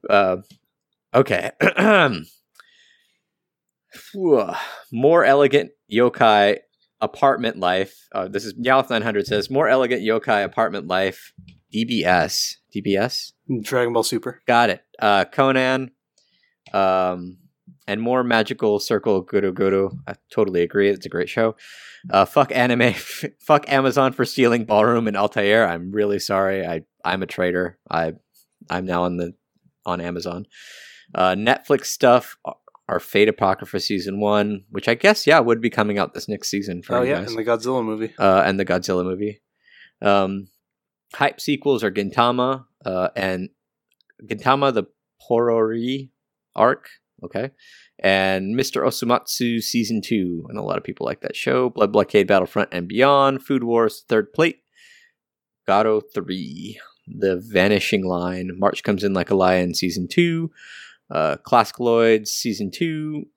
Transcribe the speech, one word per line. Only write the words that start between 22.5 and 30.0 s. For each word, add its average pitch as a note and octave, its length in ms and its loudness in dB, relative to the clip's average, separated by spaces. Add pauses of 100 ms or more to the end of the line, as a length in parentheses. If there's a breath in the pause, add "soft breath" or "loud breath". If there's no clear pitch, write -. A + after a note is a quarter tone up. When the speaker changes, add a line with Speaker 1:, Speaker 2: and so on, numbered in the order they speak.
Speaker 1:
anime. B2 380 2
<laughs> - 480 -12
Fuck D3 300 0
Amazon C3+ 420 2
for C3 100 -2
stealing A#2+ 420 2
Ballroom A2+ 420 2
and G2+ 100 -4
Altair. G#2 500 2
I'm F2 240 -6
really G2+ 280 0
sorry. F#2+ 460 -2
I, E2 160 -6 (220)
I'm F#2+ 180 -2
a F2+ 60 -6
traitor. F2+ 500 -2 (140)
I, E2 220 -2 (560)
I'm F2+ 160 -6
now F2 180 0
on F2+ 140 -2
the, E2+ 160 -6 (520)
on F2 160 -4